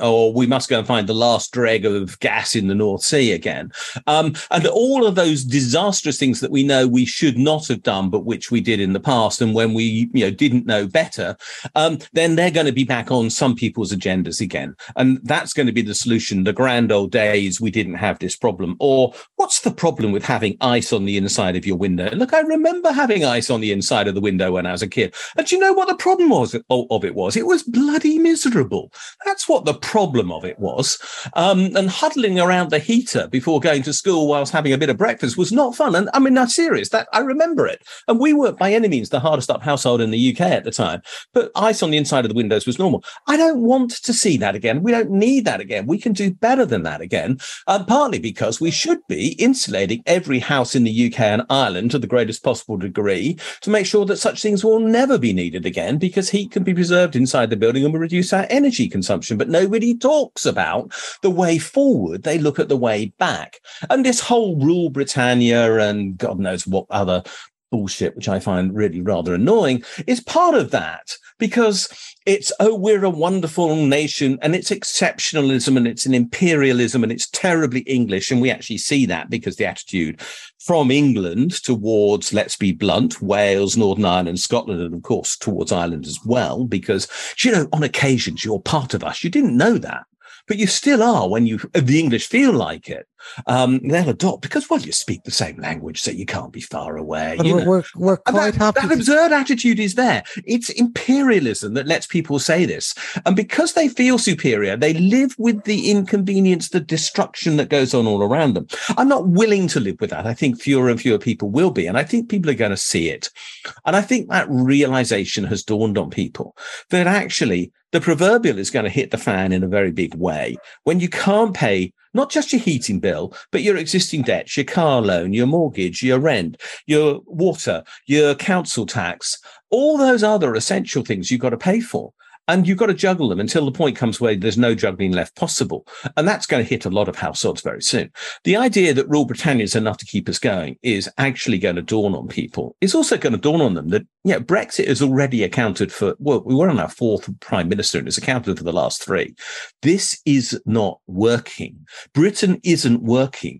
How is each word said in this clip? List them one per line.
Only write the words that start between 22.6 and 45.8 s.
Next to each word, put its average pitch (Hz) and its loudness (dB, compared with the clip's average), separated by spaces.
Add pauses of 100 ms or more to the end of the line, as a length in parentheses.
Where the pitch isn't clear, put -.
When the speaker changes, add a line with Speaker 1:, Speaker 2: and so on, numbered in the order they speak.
Speaker 1:
having 233 0
ice 120 0
on 117 0
the 107 0
inside 101 0
of 95 -2
the 101 -2
window 95 0
when 90 -2
I 90 -4
was 85 -6
a 104 -4
kid. - -2 (220)
And 311 -2
do 359 2
you 370 2
know 392 4
what 381 2
the 370 -2
problem 359 2
was, 277 2 (160)
o-, 123 2
of 101 0
it 87 -4
was? 95 -2
It 226 -2
was 349 2
bloody 294 2
miserable. 240 0 (340)
That's 392 -4
what 254 2
the 151 0
problem 127 0
of 80 -10
it - -10
was. - -2 (360)
Um, 185 2
and 190 2
huddling 226 0
around 180 2
the 151 2
heater 226 0
before 139 0
going 147 2
to 147 -4
school 160 0
whilst 143 0
having 151 2
a 131 4
bit 151 2
of 113 0
breakfast 147 -2
was 180 0
not 254 2
fun. 277 2
And 196 2
I 277 4
mean, 269 4
I'm 254 4
serious, 247 0
that, 220 -2
I 214 2
remember 277 0
it. - -8 (240)
And 233 2
we 302 4
weren't 269 2
by 196 2
any 226 4
means 123 -2
the 139 -2
hardest 143 0
up 110 -4
household 131 2
in 110 0
the 110 -2
U 123 2
K 175 0
at 139 0
the 113 -6
time, 92 -4 (280)
but - 0
ice 214 0
on 160 0
the 151 2
inside 135 2
of 104 -2
the 110 -4
windows 110 0
was 123 -2
normal. 175 0 (240)
I 294 2
don't 320 2
want 247 2
to - -4
see 185 2
that 98 -2
again. 117 -2
We 233 2
don't 226 0
need 226 2
that 113 -2
again. 101 -6